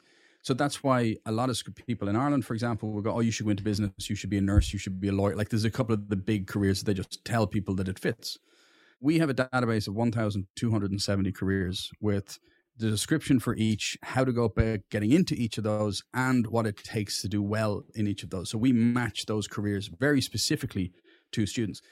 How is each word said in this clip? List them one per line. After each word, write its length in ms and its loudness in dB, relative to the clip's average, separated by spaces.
So 100 -2
that's 300 0
why 420 2
a 80 -2
lot 160 0
of 80 -2
sc-, 180 -10
people 340 -6
in 80 0
Ireland, 280 2
for 80 -6
example, 400 -2
will 80 -2
go, 140 0
"Oh, 60 0
you 100 4
should 160 -4
go 40 2
into 140 0
business. 460 -2
You 60 -2
should 120 -6
be 80 2
a 60 4
nurse. 320 4
You 40 -4
should 220 -6
be 80 0
a 40 2
lawyer." 240 2
Like, 120 0
there's 160 2
a 60 2
couple 240 0
of 160 -2
the 60 2
big 300 0
careers 340 2
that 40 -8
they 100 0
just 300 -8
tell 220 2
people 300 -2
that 120 -2
it 100 -6
fits. 400 -4
We 200 4
have 100 2
a 40 -2
database 540 0
of 60 -6
one 180 0
thousand 420 -2
two 180 0
hundred 180 0
and 100 -2
seventy 320 0
careers 580 -2
with 380 -2
the 140 0
description 480 2
for 160 0
each, 480 0
how 220 0
to 80 2
go 120 2
about 360 2
getting 220 2
into 220 4
each 240 -2
of 60 -2
those, 380 0
and 320 2
what 200 0
it 120 -4
takes 420 -4
to 80 -4
do 140 0
well 420 0
in 120 0
each 160 -4
of 80 -12
those. 200 -6
So 80 -4
we 140 4
match 540 0
those 200 -2
careers 420 -2
very 340 2
specifically 720 -2
to 140 0
students. 460 -4